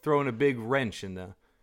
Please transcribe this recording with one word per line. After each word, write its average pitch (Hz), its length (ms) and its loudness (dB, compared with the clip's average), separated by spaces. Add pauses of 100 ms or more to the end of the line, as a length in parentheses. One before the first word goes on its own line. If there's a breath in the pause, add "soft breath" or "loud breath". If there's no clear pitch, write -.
throwing 143 260 2
a 120 40 0
big 131 260 2
wrench 117 460 0
in 95 100 -10
the 92 200 -12 (280)